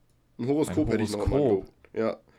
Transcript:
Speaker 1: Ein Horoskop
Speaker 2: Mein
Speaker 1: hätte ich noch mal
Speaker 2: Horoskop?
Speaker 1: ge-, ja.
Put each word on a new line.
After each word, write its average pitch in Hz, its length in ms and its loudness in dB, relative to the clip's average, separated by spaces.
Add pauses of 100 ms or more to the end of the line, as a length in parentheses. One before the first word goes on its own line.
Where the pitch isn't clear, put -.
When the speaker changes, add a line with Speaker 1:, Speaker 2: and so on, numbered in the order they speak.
(400)
Speaker 1:
Ein 117 80 -4
Horoskop 151 400 0
Speaker 2:
Mein 113 120 -2
Speaker 1:
hätte 110 40 0
ich 101 80 -2
noch 104 160 -2
mal 131 120 2
Speaker 2:
Horoskop? 107 260 2 (280)
Speaker 1:
ge-, - 80 -2
ja. 110 160 -2 (200)